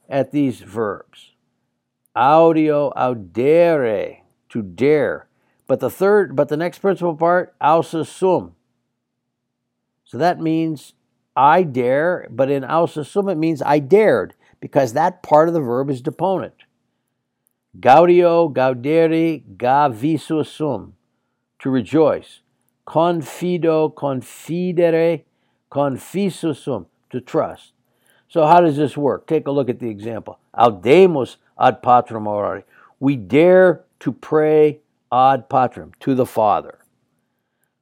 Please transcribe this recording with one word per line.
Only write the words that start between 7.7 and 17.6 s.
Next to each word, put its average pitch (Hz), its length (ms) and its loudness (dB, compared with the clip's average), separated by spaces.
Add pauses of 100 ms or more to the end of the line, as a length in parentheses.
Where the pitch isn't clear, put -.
sum. 135 500 -4 (1500)
So - 120 -16
that 156 220 0
means 160 540 -4 (420)
I 151 280 4
dare, 139 680 -2
but 131 180 -2
in 139 140 -2
ausa 151 420 -4
sum 202 220 -4
it 190 100 -4
means 160 240 -2
I 147 180 0
dared, 139 540 2 (280)
because 135 320 -2
that 170 300 -4
part 156 260 4
of 165 40 -2
the 170 60 -2
verb 131 300 -4
is 127 120 -8
deponent. 151 520 -6 (1200)